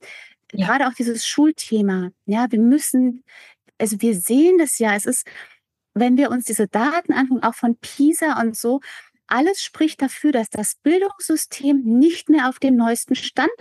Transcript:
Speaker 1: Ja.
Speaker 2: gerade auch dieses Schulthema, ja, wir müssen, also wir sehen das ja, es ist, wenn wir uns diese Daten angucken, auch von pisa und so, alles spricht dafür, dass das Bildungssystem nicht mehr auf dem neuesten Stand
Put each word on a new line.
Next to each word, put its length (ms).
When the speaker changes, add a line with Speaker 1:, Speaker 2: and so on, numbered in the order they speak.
Speaker 1:
Ja. 180
Speaker 2:
gerade 160
auch 60
dieses 340
Schulthema, 840
ja, 260
wir 80
müssen, 640
also 220
wir 140
sehen 440
das 200
ja, 160
es 100
ist, 220
wenn 240
wir 140
uns 140
diese 220
Daten 460
angucken, 300
auch 120
von 220
pisa 640
und 140
so, 260
alles 320
spricht 400
dafür, 300
dass 180
das 340
Bildungssystem 1000
nicht 460
mehr 180
auf 120
dem 180
neuesten 380
Stand 460